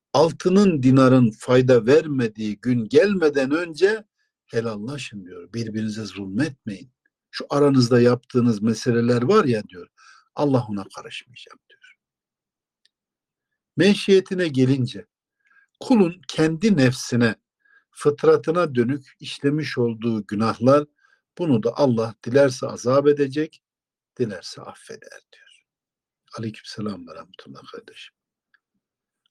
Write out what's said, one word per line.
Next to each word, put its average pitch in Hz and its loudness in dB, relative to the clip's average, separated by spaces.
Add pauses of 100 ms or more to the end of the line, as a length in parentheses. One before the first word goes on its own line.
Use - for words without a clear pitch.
(120)
Altının 170 2
dinarın 131 4
fayda 127 2
vermediği 117 0
gün 120 -2
gelmeden 151 2
önce 175 -2 (420)
helallaşın 113 -8
diyor. 90 -20
Birbirinize 110 -8
zulmetmeyin. 101 -8 (380)
Şu - -14
aranızda 135 4
yaptığınız 120 2
meseleler 117 0
var 202 2
ya 113 -2
diyor, - -20 (460)
Allah 131 0
ona 101 -8 (100)
karışmayacak - -20 (100)
diyor. - -20 (2000)
Menşiyetine 190 2
gelince, 127 0 (720)
kulun 196 2
kendi 165 0
nefsine, 120 0 (560)
fıtratına 156 0
dönük 123 -2
işlemiş 147 -6
olduğu 113 -4
günahlar, 113 0 (540)
bunu 139 0
da 117 -4
Allah 113 -2 (100)
dilerse 131 0
azap 123 0
edecek, 147 -2 (560)
dilerse 104 -10
affeder - -20 (120)
diyor. - -20 (760)
Aleykümselam 104 -12
ve 78 -18
rahmetullah 82 -20 (100)
kardeşim. - -20 (1160)